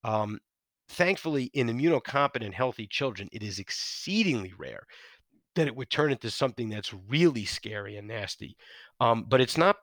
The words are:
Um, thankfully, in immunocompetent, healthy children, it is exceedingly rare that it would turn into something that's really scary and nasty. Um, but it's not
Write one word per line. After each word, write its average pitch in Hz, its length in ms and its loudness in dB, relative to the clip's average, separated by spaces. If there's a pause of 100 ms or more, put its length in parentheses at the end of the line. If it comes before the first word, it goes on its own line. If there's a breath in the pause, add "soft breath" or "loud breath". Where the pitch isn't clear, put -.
Um, 107 340 0 (480)
thankfully, 160 640 0
in 131 140 2
immunocompetent, 131 840 2
healthy 117 340 -2
children, 101 460 -4
it 107 100 -10
is 98 160 -6
exceedingly 135 920 -2
rare 65 320 -12 (680 loud breath)
that 156 120 2
it 120 80 -4
would 131 140 -10
turn 143 240 2
into 117 180 -4
something 120 380 -2
that's 107 240 -8
really 120 500 4
scary 104 540 -8
and 104 100 -12
nasty. - 480 -8 (460 loud breath)
Um, 117 260 4
but 127 140 6
it's 127 160 2
not 180 240 6